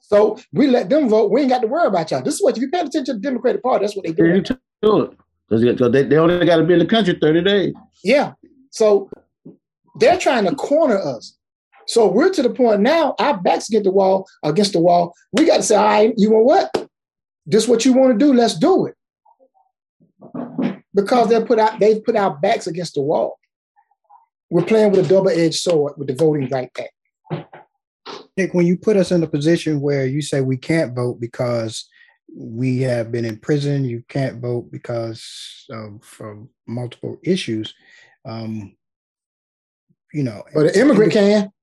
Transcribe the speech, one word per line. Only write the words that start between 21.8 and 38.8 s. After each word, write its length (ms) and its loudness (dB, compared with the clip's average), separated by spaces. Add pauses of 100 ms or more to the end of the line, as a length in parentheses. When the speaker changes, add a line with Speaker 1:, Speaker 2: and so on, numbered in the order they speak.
Speaker 1:
they've 240 2
put 120 -2
our 200 -2
backs 300 -2
against 280 -10
the 80 -4
wall. 360 -2 (1120)
We're 140 0
playing 280 2
with 120 2
a 40 -6
double-edged 460 2
sword 420 -2
with 120 -10
the 60 -4
Voting 360 0
Rights 300 -8
Act. 680 -16 (880)
Speaker 3:
Nick, 180 -4
when 120 4
you 120 2
put 180 0
us 160 0
in 100 2
a 40 -2
position 540 -2
where 260 -2
you 160 -4
say 180 -4
we 160 -2
can't 380 -4
vote 260 -6
because 680 -6 (480)
we 460 -6
have 320 -4
been 140 -4
in 120 -8
prison, 460 -4
you 240 -8
can't 320 -6
vote 300 -8
because 1000 -12
of, 300 -16 (200)
of 260 -18 (200)
multiple 560 -12
issues, 520 -4 (520)
um, 480 -14 (1400)